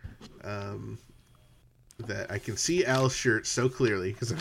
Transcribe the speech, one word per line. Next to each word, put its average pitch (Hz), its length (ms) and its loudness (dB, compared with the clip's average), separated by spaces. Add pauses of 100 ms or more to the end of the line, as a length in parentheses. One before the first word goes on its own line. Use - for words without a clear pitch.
(440)
um, 104 560 -8 (1040)
that 101 260 -6
I 101 60 -2
can 104 180 -6
see 170 300 2
Al's 131 300 4
shirt 110 320 2
so 127 200 2
clearly 101 460 2
'cause 117 180 -4
I'm 82 100 -2